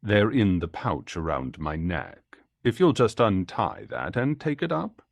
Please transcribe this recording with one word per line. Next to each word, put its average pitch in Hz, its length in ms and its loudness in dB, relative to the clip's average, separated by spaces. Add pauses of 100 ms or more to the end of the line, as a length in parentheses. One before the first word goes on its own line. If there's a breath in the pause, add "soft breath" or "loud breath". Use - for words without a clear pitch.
They're 104 300 4
in 98 280 4
the 85 100 -2
pouch 85 480 -6
around 73 420 -4
my 76 160 -4
neck. 80 640 -6 (260)
If 117 160 0
you'll 175 140 4
just 117 260 2
untie 95 720 0
that 64 260 -6
and 139 240 -2
take 147 240 -4
it 170 80 -4
up. 170 300 -6 (100)